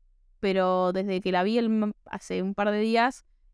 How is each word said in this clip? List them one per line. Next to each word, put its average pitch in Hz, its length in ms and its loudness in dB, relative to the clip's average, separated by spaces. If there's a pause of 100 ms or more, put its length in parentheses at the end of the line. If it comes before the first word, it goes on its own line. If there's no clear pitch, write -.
(400)
pero 185 540 2
desde 190 260 -2
que 185 140 -2
la 180 100 2
vi 214 140 0
el 240 80 2
m-, 214 280 0 (120)
hace 185 380 -6
un 196 120 -4
par 208 160 0
de 208 80 -2
días, 226 460 0 (280)